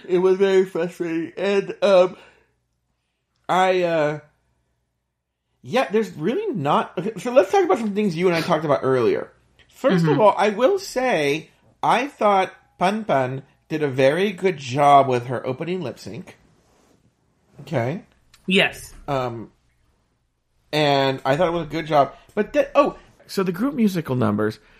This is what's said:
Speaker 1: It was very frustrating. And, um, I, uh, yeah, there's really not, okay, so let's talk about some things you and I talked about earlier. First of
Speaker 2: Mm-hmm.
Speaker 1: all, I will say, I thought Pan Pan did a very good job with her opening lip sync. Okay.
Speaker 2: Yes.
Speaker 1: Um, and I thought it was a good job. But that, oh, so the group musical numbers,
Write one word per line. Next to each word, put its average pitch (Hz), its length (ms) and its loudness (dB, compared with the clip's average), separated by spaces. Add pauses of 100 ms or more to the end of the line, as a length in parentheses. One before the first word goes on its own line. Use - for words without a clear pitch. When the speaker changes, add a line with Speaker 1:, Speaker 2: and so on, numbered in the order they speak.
Speaker 1:
It 175 120 2
was 185 180 2
very 190 280 4
frustrating. 170 720 -6
And, 196 460 -2
um, 185 340 4 (1300)
I, 185 360 2
uh, 156 360 -2 (1400)
yeah, 202 300 -2
there's 202 220 0
really 254 420 -4
not, 156 420 -2
okay, 190 220 -6
so 240 120 -6
let's 277 200 4
talk 392 140 4
about 330 120 2
some 220 160 -4
things 196 220 -2
you 165 120 0
and 175 80 2
I 165 60 0
talked 160 240 -2
about 143 160 2
earlier. 117 500 0 (380)
First - 360 0
of 151 60 2
Speaker 2:
Mm-hmm. 143 100 2
Speaker 1:
all, 208 160 6
I 202 120 2
will 254 300 0
say, 160 720 -2 (340)
I 214 240 0
thought 196 440 0 (280)
Pan 202 240 -2
Pan 135 400 -2 (260)
did 151 140 -4
a 147 40 -2
very 143 440 2
good 180 260 -4
job 139 500 4
with 123 200 -2
her 123 180 -6
opening 165 360 -6
lip 123 180 -10
sync. 117 380 -16 (1200)
Okay. 143 420 -4 (440)
Speaker 2:
Yes. - 460 -2 (140)
Speaker 1:
Um, 123 440 -6 (1200)
and 139 540 0
I 135 120 2
thought 175 100 2
it 170 60 -2
was 170 140 -4
a - 20 -16
good 160 180 -6
job. 147 280 2 (180)
But 208 200 -4
that, 285 200 0
oh, 285 240 2 (300)
so - 160 -4
the 185 80 -2
group 226 240 -4
musical 185 400 0
numbers, 107 440 -2 (200)